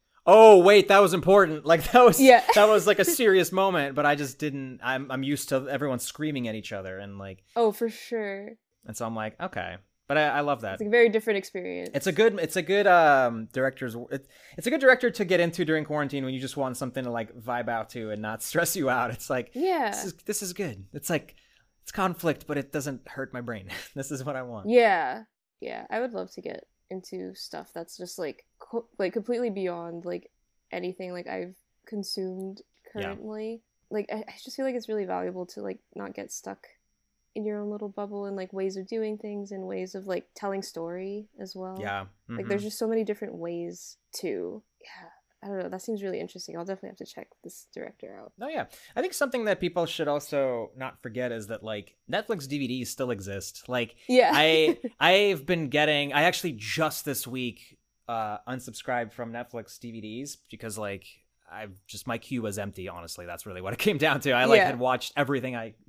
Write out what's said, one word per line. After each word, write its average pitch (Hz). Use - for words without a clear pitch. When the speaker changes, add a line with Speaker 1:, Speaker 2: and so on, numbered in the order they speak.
Speaker 1:
"Oh, 208
wait, 196
that 196
was 185
important." 160
<laughs> 160
Like, 156
that 247
was, 226
Speaker 2:
Yeah. 254
<laughs> 262
Speaker 1:
that 214
was, 202
like, 202
a 190
serious 208
moment, 180
but 147
I 147
just 143
didn't, 135
I'm, 131
I'm 131
used 139
to 135
everyone 135
screaming 143
at 110
each 107
other 95
and, 101
like 98
Speaker 2:
Oh, 226
for 226
sure. 208
Speaker 1:
and 110
so 120
I'm 113
like, 107
"Okay." 90
But 143
I, 151
I 139
love 143
that. 98
Speaker 2:
It's 208
a -
very 233
different 214
experience. 180
Speaker 1:
It's 143
a 190
good, 202
it's 156
a 185
good, 196
um, 135
director's, 131
it, 135
it's -
a 254
good 311
director 254
to -
get 175
into 170
during 156
quarantine 143
when 131
you 131
just 131
want 131
something 127
to, 123
like, 117
vibe 120
out 113
to 110
and 104
not 110
<laughs> -
stress 165
you 143
out. 123
It's -
like, 127
Speaker 2:
Yeah. 294
Speaker 1:
"This 202
is, 180
this -
is 180
good." 123
It's -
like, -
it's -
conflict, 170
but 147
it 139
doesn't 139
hurt 135
my 123
brain. 113
<laughs> -
This 135
is 131
what 139
I 131
want. 117
Speaker 2:
Yeah. 208
Yeah. -
I 220
would 240
love 190
to 185
get -
into 185
stuff -
that's 170
just, 180
like, 156
co-, -
like, 202
completely 240
beyond, 170
like, 175
anything, 185
like, 175
I've 185
consumed 190
Speaker 1:
Yeah. 202
Speaker 2:
currently. 214
Like, 208
I, 214
I -
just -
feel 269
like 262
it's 226
really 214
valuable 180
to, -
like, 196
not 196
get -
stuck -
in 214
your 208
own 208
little 208
bubble 202
and, 196
like, 190
ways 190
of 190
doing 214
things 208
and 190
ways 185
of, 196
like, 185
telling 196
story 190
as 190
well. 185
Speaker 1:
Yeah. 196
Speaker 2:
Like, 190
there's 202
Speaker 1:
Mm-hmm. 208
Speaker 2:
just 214
so 220
many 226
different 208
ways 170
to, 101
yeah. 170
I 202
don't 196
know. 180
That 185
seems 214
really 190
interesting. 175
I'll 170
definitely 190
have 190
to 185
check -
this -
director -
out. -
Speaker 1:
Oh, 262
yeah. 311
I -
think 370
something 247
that 202
people 175
should 151
also 135
not 131
forget 120
is 110
that, 104
like, 107
Netflix 196
D 139
V 139
Ds 123
still 127
exist. 98
Like, 120
Speaker 2:
Yeah. 247
Speaker 1:
I, 160
Speaker 2:
<laughs> -
Speaker 1:
I've 180
been 165
getting, 147
I 147
actually 175
just 147
this 139
week, 123
uh, 110
unsubscribed 123
from 117
Netflix 117
D 117
V 110
Ds 120
because, 107
like, 101
I've 98
just, -
my 117
queue 120
was 104
empty, 98
honestly. 87
That's 87
really 92
what 95
it 117
<laughs> -
came 196
down 143
to. 135
I, 123
like, 214
Speaker 2:
Yeah. 190
Speaker 1:
had 123
watched 127
everything 131
I 113